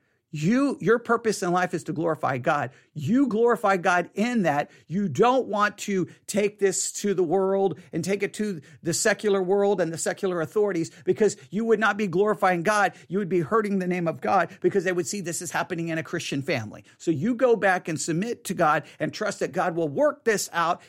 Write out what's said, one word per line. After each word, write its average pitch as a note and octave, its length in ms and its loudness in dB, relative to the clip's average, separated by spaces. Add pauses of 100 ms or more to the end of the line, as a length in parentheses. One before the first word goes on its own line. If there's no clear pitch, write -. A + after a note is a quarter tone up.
(360)
you, A#3 460 0
your G#3+ 160 4
purpose A#3 460 -2
in F3 80 0
life F3+ 240 0
is E3 80 -4
to D#3+ 100 -6
glorify D3 460 -2
God. C#3+ 320 0 (240)
You G#3+ 320 2
glorify G#3+ 500 2
God F3 380 0
in A#3 280 0
that. D3 280 0 (160)
You G3 200 -2
don't A3+ 400 2
want G3+ 320 0
to F#3+ 280 -2 (180)
take G#3 320 -2
this - 360 0
to G3+ 200 -2
the F3+ 80 0
world F#3+ 580 0 (140)
and D#3+ 100 -4
take G3 200 -2
it F#3+ 120 -4
to G#3 240 -4 (220)
the E3 140 -2
secular G3+ 480 2
world G3+ 360 2
and E3 140 0
the D#3 40 -8
secular F3+ 440 -4
authorities, F#3 480 0 (160)
because F#3+ 320 2 (140)
you G#3+ 140 -2
would A3 140 4
not G#3 180 0
be G#3 100 -2
glorifying F#3 560 2
God. G3+ 300 2 (140)
You F3+ 120 -2
would F#3+ 100 -4
be F3+ 120 0
hurting G#3 360 0
the F#3 80 -2
name F3+ 220 -2
of D#3+ 140 -4
God, G3 280 2 (100)
because F3+ 260 2
they F#3 60 0
would F3 140 -2
see G#3 160 -6
this E3+ 220 -8
is D#3+ 80 -10
happening E3 380 -4
in D#3+ 100 -2
a D#3 40 -6
Christian - 380 -6
family. A2 420 -6 (140)
So - 140 -2
you F#3 240 0
go A#3+ 200 4
back F#3 320 0
and D#3+ 140 -4
submit F3+ 440 -4
to F#3+ 100 -6
God D#3 300 2 (140)
and D3+ 140 -4
trust G3+ 280 -6
that D#3 100 -4
God E3+ 240 -2
will E3 120 -2
work C#4+ 360 0
this G#3+ 280 0
out, E3+ 380 0